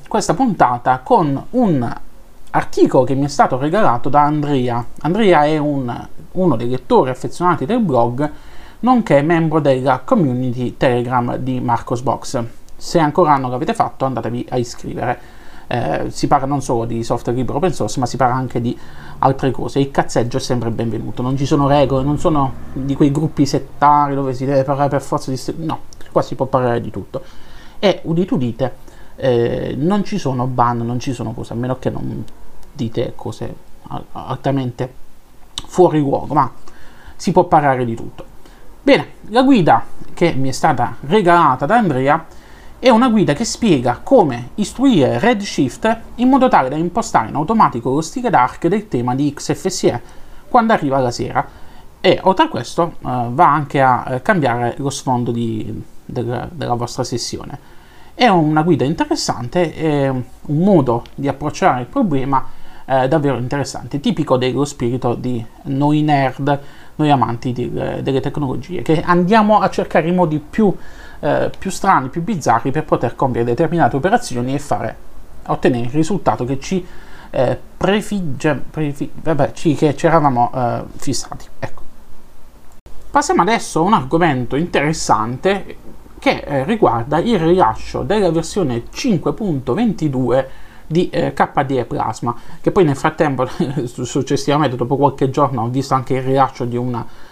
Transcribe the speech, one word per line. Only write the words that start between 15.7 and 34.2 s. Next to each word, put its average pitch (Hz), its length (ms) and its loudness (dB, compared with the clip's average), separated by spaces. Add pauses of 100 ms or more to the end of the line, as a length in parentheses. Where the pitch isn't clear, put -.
Eh, 131 380 -2
si 139 200 -2
parla 139 180 2
non 139 160 -2
solo 117 240 -2
di 117 180 -4
software 120 320 -2
libero 120 220 -2
open 170 160 0
source, - 260 -2
ma 123 60 0
si 123 100 -6
parla 123 180 2
anche 127 240 -4
di 120 160 -2 (440)
altre 135 320 0
cose. - 300 -4
Il 139 100 0
cazzeggio 131 480 0
è - 20 -4
sempre 117 300 -2
benvenuto. 113 500 -4
Non 131 160 -2
ci 139 80 -2
sono 143 240 2
regole, 139 360 4
non 147 140 0
sono 147 360 2 (180)
di 139 240 -4
quei 143 160 4
gruppi 151 320 0
settari 143 680 2
dove 135 180 -2
si 131 140 -4
deve 135 180 2
parlare 143 240 0
per 135 140 0
forza - 280 -4
di... 131 60 -2
St-, - 220 -6
no, 160 220 -4 (300)
qua 143 120 2
si - 140 -8
può 131 100 -2
parlare 123 340 2
di - 100 -6
tutto. - 320 -10 (560)
E 190 260 2
udite, 170 280 0
udite, 127 420 -2 (420)
eh, 123 600 0
non 190 280 0
ci 208 120 -2
sono 127 300 -2
ban, 120 320 2
non 120 200 -2
ci 131 140 -4
sono 113 200 -6
cose, 123 200 -10
a 113 40 -8
meno 127 220 -2
che - 120 -4
non - 340 -6 (480)
dite 120 420 -4
cose 110 400 -8 (340)
al-, - 240 -10
altamente 131 800 -4 (760)